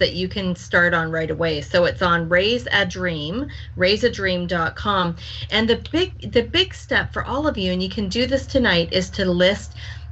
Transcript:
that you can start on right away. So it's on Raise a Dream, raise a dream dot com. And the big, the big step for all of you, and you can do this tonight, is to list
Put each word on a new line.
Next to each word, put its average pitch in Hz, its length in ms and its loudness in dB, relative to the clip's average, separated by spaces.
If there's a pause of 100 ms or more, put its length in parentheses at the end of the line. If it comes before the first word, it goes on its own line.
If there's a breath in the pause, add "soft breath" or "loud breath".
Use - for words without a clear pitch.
that 175 140 2
you 185 120 -4
can 180 300 -4
start 175 380 2
on 160 180 0
right 160 180 -2
away. 160 300 0
So 175 240 2
it's - 180 0
on 170 260 4
Raise 202 440 2
a 196 120 4
Dream, 180 640 -4 (300 loud breath)
raise 202 260 2
a 247 80 4
dream 180 380 -2
dot 170 260 0
com. 185 400 0 (380 loud breath)
And 220 180 4
the 226 100 2 (120)
big, 320 400 -2
the 240 100 4
big 330 320 0
step - 380 -2
for - 120 -4
all 277 220 -2
of 294 100 0
you, 185 140 0
and 180 100 0
you 190 80 -2
can 196 200 -4
do 233 180 0
this 262 220 0
tonight, 185 440 2
is 185 180 0
to 202 140 -2
list 180 500 2 (380 loud breath)